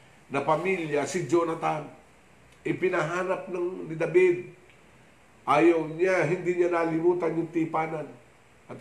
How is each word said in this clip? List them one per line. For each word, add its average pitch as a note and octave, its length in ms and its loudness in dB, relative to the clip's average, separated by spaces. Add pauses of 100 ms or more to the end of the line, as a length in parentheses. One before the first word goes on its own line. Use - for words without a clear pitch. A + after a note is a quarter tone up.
(280)
na C#3 160 -4
pamilya, D#3 640 -2
si D3+ 240 -4
Jonathan, D#3+ 580 0 (800)
ipinahanap F3 800 -2
ng, F3+ 400 -6
ni D#3+ 80 -8
David. E3+ 420 4 (1080)
Ayaw D#3+ 480 4
niya, F3+ 320 2
hindi F3 320 -2
niya F3 160 2
nalimutan E3 640 0
yung D#3+ 140 -4
tipanan. D#3+ 560 -2 (580)
At C3 140 -16